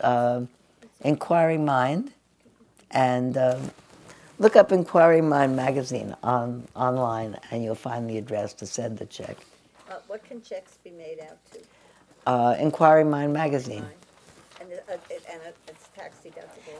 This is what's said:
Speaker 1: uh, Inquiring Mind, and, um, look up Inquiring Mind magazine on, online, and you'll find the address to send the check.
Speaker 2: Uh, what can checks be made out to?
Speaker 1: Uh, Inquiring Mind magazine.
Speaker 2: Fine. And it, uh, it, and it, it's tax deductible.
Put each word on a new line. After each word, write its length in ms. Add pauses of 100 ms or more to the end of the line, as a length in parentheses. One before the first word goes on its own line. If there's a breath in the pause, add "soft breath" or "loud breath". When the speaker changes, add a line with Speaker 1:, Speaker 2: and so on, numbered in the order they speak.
Speaker 1:
uh, 400 (580)
Inquiring 640
Mind, 480 (800)
and, 480
um, 320 (680 loud breath)
look 180
up 160
Inquiring 540
Mind 300
magazine 680
on, 540
online, 640 (120)
and 140
you'll 100
find 360
the 80
address 340
to 140
send 320
the 80
check. 320 (520)
Speaker 2:
Uh, 40 (120)
what 160
can 200
checks 420
be 60
made 300
out 180 (140)
to? 80 (640 soft breath)
Speaker 1:
Uh, 340
Inquiring 480
Mind 240
magazine. 520
Speaker 2:
Fine. 760
And 100
it, 160
uh, 100 (120)
it, 240
and 120
it, 120 (100)
it's 300
tax 260
deductible. 580